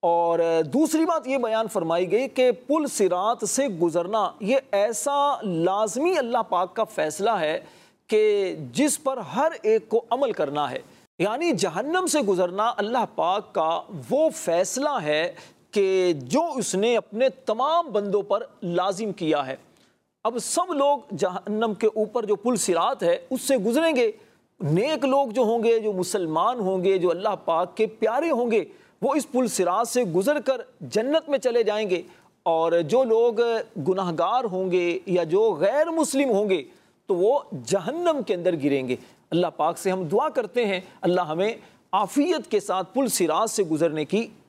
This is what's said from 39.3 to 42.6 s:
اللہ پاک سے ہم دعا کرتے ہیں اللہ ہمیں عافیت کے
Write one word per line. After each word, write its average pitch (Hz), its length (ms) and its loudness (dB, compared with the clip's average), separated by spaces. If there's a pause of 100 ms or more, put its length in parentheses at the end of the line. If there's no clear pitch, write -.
اللہ 170 160 0 (100)
پاک 156 220 0
سے 190 120 -2
ہم 185 180 -2
دعا 208 200 2
کرتے 233 380 -2
ہیں 190 140 -2 (200)
اللہ 180 280 0
ہمیں 180 240 -2 (400)
عافیت 277 580 0
کے 208 100 2